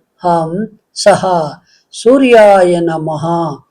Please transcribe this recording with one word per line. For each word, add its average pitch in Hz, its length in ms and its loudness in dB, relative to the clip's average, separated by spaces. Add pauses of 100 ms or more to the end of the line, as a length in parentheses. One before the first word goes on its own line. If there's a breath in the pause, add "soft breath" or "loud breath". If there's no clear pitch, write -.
(260)
హం 170 420 -4 (280)
సహ 185 280 0 (720)
సూర్యాయ 214 840 2
నమః 160 460 -6 (460)